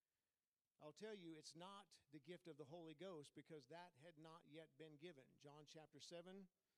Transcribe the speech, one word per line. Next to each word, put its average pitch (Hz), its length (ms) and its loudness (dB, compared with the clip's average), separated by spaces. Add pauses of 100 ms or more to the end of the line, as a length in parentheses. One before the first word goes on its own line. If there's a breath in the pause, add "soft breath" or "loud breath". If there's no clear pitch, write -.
(800 soft breath)
I'll 151 120 0
tell 214 220 4
you, 170 220 4
it's 156 200 0
not 196 300 0 (260)
the 151 80 0
gift 170 260 0
of 156 100 2
the 147 80 2
Holy 160 300 2
Ghost, 156 400 2
because 147 320 -2
that 170 260 -2 (120)
had 170 140 -6
not 160 300 -4
yet 156 200 -4 (100)
been 156 180 -2
given. 143 280 -2 (180)
John 143 240 -4
chapter 147 340 -4
seven 185 480 0 (300 soft breath)